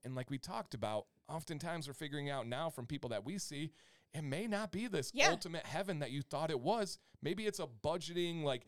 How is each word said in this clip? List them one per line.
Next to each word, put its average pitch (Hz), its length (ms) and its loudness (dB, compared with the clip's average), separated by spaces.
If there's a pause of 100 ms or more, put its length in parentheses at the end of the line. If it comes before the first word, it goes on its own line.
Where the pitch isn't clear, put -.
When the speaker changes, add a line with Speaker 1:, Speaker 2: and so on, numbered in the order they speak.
Speaker 1:
And 131 120 -4
like 127 140 -2
we 139 80 2
talked - 360 -4
about, 107 340 0 (220)
oftentimes 160 580 -4
we're 143 60 -6
figuring 143 360 -2
out 135 180 -2
now 139 220 0
from 127 160 -6
people 139 240 -2
that 104 160 0
we 180 120 -2
see, 151 340 -4 (420)
it 151 100 -4
may 151 240 0
not 208 240 0
be 214 160 -2
this 170 260 0
Speaker 2:
Yeah. 277 160 10
Speaker 1:
ultimate 170 360 0
heaven 175 340 0
that 135 120 -2
you 139 120 -2
thought 151 260 0
it 147 100 2
was. 196 380 2 (240)
Maybe 185 240 0
it's 202 140 0
a 160 80 -2
budgeting, 165 760 0
like, 131 240 0